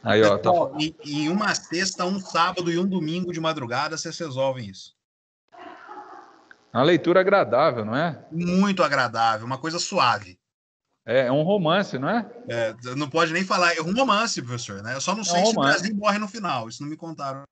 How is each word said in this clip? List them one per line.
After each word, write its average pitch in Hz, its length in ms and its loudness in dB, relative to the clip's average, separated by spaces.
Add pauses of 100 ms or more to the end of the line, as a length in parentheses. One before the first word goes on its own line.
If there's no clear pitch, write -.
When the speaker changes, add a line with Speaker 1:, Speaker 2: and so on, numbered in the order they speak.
Speaker 1:
Aí, 107 180 4
ó, 104 100 8
tá 101 60 4
Speaker 2:
Pessoal, 110 300 4
Speaker 1:
falando. 147 140 -6
Speaker 2:
em, 160 140 -4 (100)
em 147 240 -2
uma 196 260 0
sexta, 185 500 -4
um 190 140 -2
sábado 180 500 0
e 170 80 0
um 180 80 0
domingo 180 460 -2
de 160 80 -4
madrugada, 151 580 -2
vocês 156 220 -10
resolvem 131 500 -4
isso. - 240 -18 (1800)
Speaker 1:
Uma 120 100 4
leitura 175 380 4
agradável, 139 640 2
não 107 100 -4
é? 147 340 -4
Speaker 2:
Muito 180 540 2
agradável, 113 600 0
uma 127 120 -6
coisa 160 220 -6
suave. 110 580 0 (680)
Speaker 1:
É, 123 220 2
é 123 40 0
um 147 120 2
romance, 185 540 2
não 139 120 -2
é? 226 200 -2 (200)
Speaker 2:
É, 113 260 -2 (200)
não 143 140 -4
pode 165 220 2
nem 185 140 -2
falar, 180 320 2
é 165 40 -4
um 170 120 -2
romance, 220 480 2
professor, 120 420 -8
né? 117 120 -8
Eu 135 60 -8
só 180 100 -2
não 208 80 -2
Speaker 1:
É - 20 -8
um 202 40 -6
Speaker 2:
sei 175 200 2
se 226 60 6
o 220 40 0
Speaker 1:
romance. 147 240 4
Speaker 2:
Brasil 208 160 -4
morre 202 220 2
no 214 100 -4
final, 170 400 -4
isso 123 140 -12
não 143 80 -8
me 151 80 -10
contaram. 147 540 -10